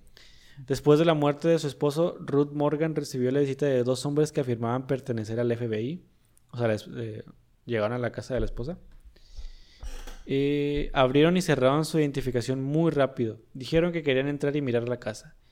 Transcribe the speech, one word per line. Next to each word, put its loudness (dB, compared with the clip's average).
Después 4
de 4
la 6
muerte 2
de 4
su -4
esposo, -2
Ruth 0
Morgan 0
recibió -2
la 2
visita 0
de 2
dos 0
hombres 0
que -2
afirmaban -2
pertenecer -4
al 0
F -4
B -2
I. -8
O -14
sea, 0
les, -2
eh, -10
llegaron 0
a -4
la -2
casa -8
de 0
la 0
esposa. -6
Eh, 0
abrieron 6
y 2
cerraron 4
su -2
identificación 0
muy 2
rápido. 0
Dijeron 0
que -4
querían 2
entrar -2
y 0
mirar 0
la -4
casa. -10